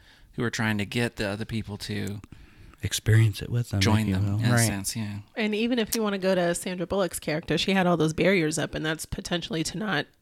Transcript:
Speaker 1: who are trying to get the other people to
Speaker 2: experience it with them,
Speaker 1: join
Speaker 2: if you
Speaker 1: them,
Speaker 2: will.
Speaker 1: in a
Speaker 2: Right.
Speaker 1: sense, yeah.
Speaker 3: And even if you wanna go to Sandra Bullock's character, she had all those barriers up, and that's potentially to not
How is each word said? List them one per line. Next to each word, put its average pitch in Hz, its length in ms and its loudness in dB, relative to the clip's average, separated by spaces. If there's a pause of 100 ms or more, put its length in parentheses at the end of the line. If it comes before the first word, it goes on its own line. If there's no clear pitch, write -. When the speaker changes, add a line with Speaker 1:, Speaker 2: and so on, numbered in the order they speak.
(320)
Speaker 1:
who 131 100 -4
are 113 80 2
trying 110 280 0
to 101 60 0
get 120 320 0
the 107 120 -2
other 104 160 -4
people 104 340 -6
to 104 420 -6 (640)
Speaker 2:
experience 110 600 4
it - 60 -6
with 117 220 -2
them, 101 100 -2
Speaker 1:
join 110 200 4
Speaker 2:
if 110 80 0
you 95 60 2
Speaker 1:
them, 98 180 0
Speaker 2:
will. 104 80 0
Speaker 1:
in 110 60 2
a 120 80 4
Speaker 2:
Right. 117 120 6
Speaker 1:
sense, 101 300 -2
yeah. 104 220 -6 (180)
Speaker 3:
And 214 180 0
even 233 240 0
if 214 160 -2
you 226 80 -4
wanna 202 160 -2
go 190 160 2
to 175 220 2
Sandra 185 300 -6
Bullock's 185 340 -2
character, 151 360 -2
she 190 180 0
had 190 120 4
all 180 100 4
those 160 160 2
barriers 160 460 2
up, 143 160 -2
and 151 100 -4
that's 156 220 -4
potentially 165 560 -4
to 160 160 -6
not 185 280 -2 (160)